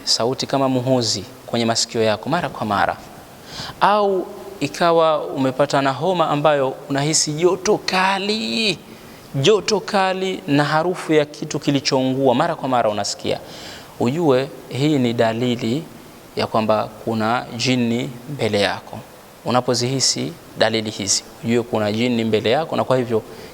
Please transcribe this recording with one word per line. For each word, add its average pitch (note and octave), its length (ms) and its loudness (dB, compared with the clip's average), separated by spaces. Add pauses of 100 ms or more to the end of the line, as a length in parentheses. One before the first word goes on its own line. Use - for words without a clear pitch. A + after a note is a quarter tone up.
sauti B2+ 420 -2
kama C3+ 220 0
muhuzi B2 560 0 (220)
kwenye A#2 200 0
masikio A#2 360 0
yako G#2+ 260 2
mara D#3+ 200 0
kwa - 180 -6
mara, F#2+ 300 2 (840)
au G3 460 2 (340)
ikawa D#3+ 640 2
umepata C3+ 580 0
na C#3 100 2
homa E3 380 0
ambayo D3 440 2 (140)
unahisi C#3+ 440 0
joto F3+ 540 2
kali, G3+ 920 0 (560)
joto F#3 460 4
kali F#3+ 640 0
na D3 180 4
harufu D#3+ 480 0
ya D3+ 120 6
kitu D3+ 340 -6
kilichoungua C3+ 760 2
mara D#3+ 200 2
kwa C#3+ 140 -6
mara A#2+ 220 4
unasikia, G2+ 500 -4 (600)
ujue C3+ 480 4 (200)
hii C#3+ 300 2
ni B2 140 2
dalili A#2 720 0 (520)
ya - 100 0
kwamba A2 420 0 (160)
kuna A2+ 420 0 (100)
jini A#2+ 540 0 (200)
mbele A2+ 300 0
yako. G2 380 -2 (460)
Unapozihisi B2 880 0 (260)
dalili A2 320 0
hizi, - 340 -4 (200)
ujue A#2 180 2
kuna G#2+ 300 -2
jini A#2 320 0
mbele G#2+ 260 0
yako, D3 260 0
na A2+ 80 0
kwa C3 120 2
hivyo A#2 260 0 (320)